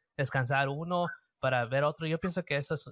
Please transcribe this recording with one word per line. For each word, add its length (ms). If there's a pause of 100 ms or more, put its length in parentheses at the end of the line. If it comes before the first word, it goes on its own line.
(160)
descansar 520
uno 380 (340)
para 240
ver 200
otro, 220
yo 140
pienso 240
que 120
eso 180
es, 180